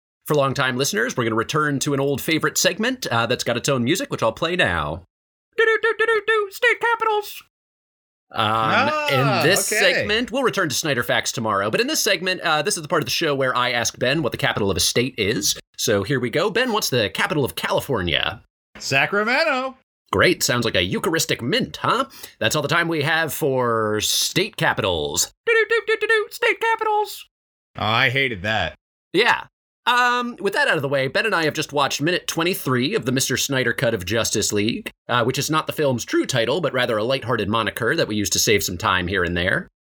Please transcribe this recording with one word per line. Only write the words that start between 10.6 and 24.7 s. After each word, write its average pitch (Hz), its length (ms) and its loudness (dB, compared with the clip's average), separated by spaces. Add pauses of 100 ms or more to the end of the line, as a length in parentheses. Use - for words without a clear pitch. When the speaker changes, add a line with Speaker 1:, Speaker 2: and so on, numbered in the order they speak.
Speaker 1:
to 120 60 -4
Snyder 135 260 0
Facts 117 300 0
tomorrow, 107 400 0
but 196 100 2
in 247 60 0
this 302 120 -2
segment, 185 420 0
uh, 156 200 0
this 196 160 -2
is 170 60 -8
the 151 40 -10
part 165 140 2
of 135 60 -4
the - 40 -4
show 156 220 0
where 131 240 0
I 123 140 2
ask 120 260 -2
Ben 135 240 0
what 123 100 0
the - 60 -6
capital 113 320 0
of 92 80 0
a - 20 0
state - 380 0
is. 110 400 0 (220)
So 101 240 2
here 131 160 0
we 120 100 -2
go. 165 220 0
Ben, 240 200 0
what's 208 200 0
the 110 180 2
capital 190 340 0
of 107 120 -4
California? 92 880 -2 (340)
Speaker 2:
Sacramento. 254 1000 0 (340)
Speaker 1:
Great. 147 320 4
Sounds 123 200 2
like 110 120 0
a 92 80 4
Eucharistic 147 580 -2
mint, 151 360 -2
huh? 214 280 0 (320)
That's 110 180 0
all 151 60 0
the 143 60 -2
time 170 200 2
we 165 140 -2
have 160 320 0
for 117 680 0
state - 560 -2
capitals. 90 760 0 (160)